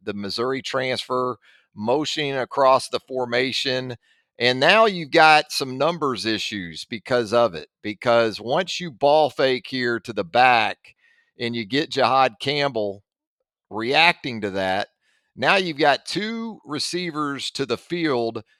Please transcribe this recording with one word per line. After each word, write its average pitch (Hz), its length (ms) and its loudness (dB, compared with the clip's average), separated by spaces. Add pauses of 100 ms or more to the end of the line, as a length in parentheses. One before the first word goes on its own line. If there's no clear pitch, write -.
the 101 120 -8
Missouri 113 480 -4
transfer, 127 760 -4 (380)
motioning 139 600 -2
across 131 540 2
the 120 100 -4
formation. 127 960 -4 (440)
And 127 200 2
now 202 280 6
you've 170 240 -4
got 156 400 6
some 131 260 -6
numbers 139 480 -2
issues 95 580 -6
because 117 480 -2
of 117 220 4
it. 76 160 -12 (140)
Because 110 580 0
once 156 380 -4
you 175 100 -10
ball 143 400 4
fake 131 380 0
here 123 320 -2
to - 120 -12
the 101 120 -4
back 117 720 2 (440)
and 120 160 -4
you 117 80 -4
get 135 280 -2
Jihad 131 480 2
Campbell 120 640 -2 (680)
reacting 127 720 0
to 104 80 -2
that, 95 380 -2 (480)
now 156 220 2
you've 170 200 -4
got 143 300 2
two 226 580 -6
receivers 147 840 -6
to 135 160 -4
the 113 100 -2
field, 123 640 -2 (160)